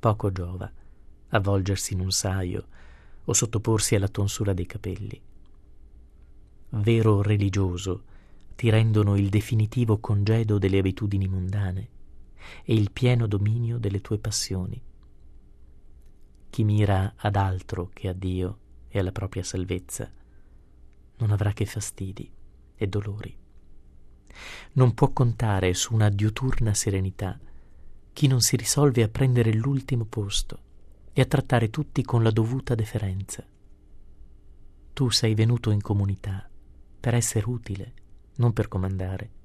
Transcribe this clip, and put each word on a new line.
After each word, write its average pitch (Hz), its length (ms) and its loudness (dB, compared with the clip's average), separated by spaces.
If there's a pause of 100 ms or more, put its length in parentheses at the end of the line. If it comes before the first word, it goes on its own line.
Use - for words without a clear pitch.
Poco 107 240 2
giova 92 400 -8 (600)
avvolgersi 98 640 0
in 92 60 -2
un 92 120 -2
saio 92 540 -4 (580)
o - 80 -2
sottoporsi 110 640 2
alla 98 100 2
tonsura 101 460 -2
dei 92 120 -2
capelli. 101 560 -10 (1500)
Vero 110 540 4
religioso 98 800 0 (500)
ti 117 160 0
rendono 107 460 4
il 98 120 4
definitivo 107 720 2
congedo 107 600 2
delle 95 200 4
abitudini 95 480 0
mondane 95 600 -2 (760)
e - 120 0
il 104 180 2
pieno 123 340 2
dominio 110 520 0
delle 101 220 -2
tue 107 180 -4
passioni. 98 600 -4 (1700)
Chi - 120 -2
mira 104 540 2
ad 104 180 -2
altro 92 580 -2
che - 160 -10
a 90 40 -4
Dio 92 460 -4 (280)
e - 140 -2
alla 90 100 0
propria 95 320 -6
salvezza - 680 -6 (1080)
non 107 160 0
avrà 104 200 0
che 104 140 -2
fastidi - 640 -10 (460)
e 104 100 -4
dolori. 101 500 -6 (1400)
Non 123 200 6
può - 160 4
contare 104 640 2
su - 200 -4
una 107 160 4
diuturna 107 640 2
serenità 95 680 -2 (760)
chi 147 120 4
non 131 120 4
si - 160 2
risolve 127 460 2
a 110 60 4
prendere 123 440 2
l'ultimo 120 540 0
posto - 520 -4 (540)
e - 80 2
a 127 60 6
trattare 123 420 2
tutti 143 340 -2
con 117 200 2
la 113 80 6
dovuta 117 440 0
deferenza. 101 680 -4 (1500)
Tu 127 160 0
sei 110 240 2
venuto 113 360 2
in 104 120 2
comunità 98 640 -2 (500)
per 120 140 0
essere 113 340 0
utile, 107 460 -6 (440)
non 117 180 4
per 107 140 0
comandare. 95 600 -4 (140)